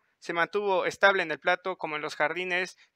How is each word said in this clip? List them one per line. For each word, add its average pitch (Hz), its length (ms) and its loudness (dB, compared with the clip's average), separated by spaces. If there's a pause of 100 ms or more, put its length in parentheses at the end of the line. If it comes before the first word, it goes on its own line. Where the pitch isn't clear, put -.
(200)
se - 120 -10
mantuvo 185 540 0
estable 190 380 4
en 156 80 -4
el 151 100 -8
plato 180 360 -2
como 156 200 -6
en 151 40 -6
los 147 140 -6
jardines, 180 640 -2 (180)